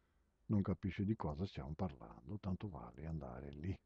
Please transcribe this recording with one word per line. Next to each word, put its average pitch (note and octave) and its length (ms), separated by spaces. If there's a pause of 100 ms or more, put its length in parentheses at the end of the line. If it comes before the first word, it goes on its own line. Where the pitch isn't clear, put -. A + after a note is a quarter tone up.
(460)
non G#2 160
capisce F#2+ 420
di G#2+ 120
cosa D#2 300
stiamo D2 280
parlando, D#2 640
tanto F#2+ 300
vale C#2+ 380
andare C#2 440
lì. D#2 360